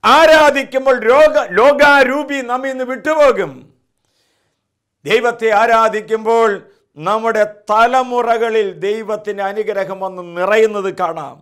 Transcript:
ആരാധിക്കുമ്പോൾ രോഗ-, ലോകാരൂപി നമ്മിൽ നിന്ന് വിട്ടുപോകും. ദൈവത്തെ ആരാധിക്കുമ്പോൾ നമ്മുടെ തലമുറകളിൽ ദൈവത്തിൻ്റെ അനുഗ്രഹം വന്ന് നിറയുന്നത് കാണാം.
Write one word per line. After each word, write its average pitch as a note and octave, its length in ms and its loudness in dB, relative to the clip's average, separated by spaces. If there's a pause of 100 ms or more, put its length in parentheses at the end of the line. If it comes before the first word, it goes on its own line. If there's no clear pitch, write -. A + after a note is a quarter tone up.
ആരാധിക്കുമ്പോൾ C#4 960 4
രോഗ-, C#4 460 2 (120)
ലോകാരൂപി C#4+ 800 4
നമ്മിൽ B3+ 280 -6
നിന്ന് C4 160 -6
വിട്ടുപോകും. B3+ 680 0 (1500)
ദൈവത്തെ A3+ 460 -2
ആരാധിക്കുമ്പോൾ A3 1000 0 (460)
നമ്മുടെ G#3+ 480 -2 (260)
തലമുറകളിൽ A#3 960 0 (200)
ദൈവത്തിൻ്റെ G#3 540 -8
അനുഗ്രഹം G3 580 -6
വന്ന് F#3 220 -10 (140)
നിറയുന്നത് G#3 600 0
കാണാം. E3 440 -8